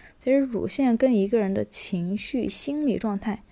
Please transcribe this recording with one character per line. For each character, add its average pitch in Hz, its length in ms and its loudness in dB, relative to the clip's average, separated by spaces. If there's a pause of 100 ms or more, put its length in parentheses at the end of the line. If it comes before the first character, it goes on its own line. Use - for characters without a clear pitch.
(180)
其 - 140 -2
实 277 60 6
乳 254 280 -2
腺 240 300 2
跟 262 180 4
一 196 140 2
个 233 100 2
人 196 140 0
的 208 140 -2
情 180 500 -2
绪、 226 320 -2
心 294 380 0
理 220 100 2
状 202 240 -4
态 - 320 -6